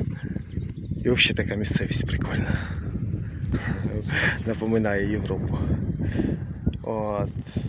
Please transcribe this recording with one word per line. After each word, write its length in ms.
І 40
взагалі 260
така 200
місцевість 520
прикольна. 500
Напоминає 640
Європу. 460
От. 460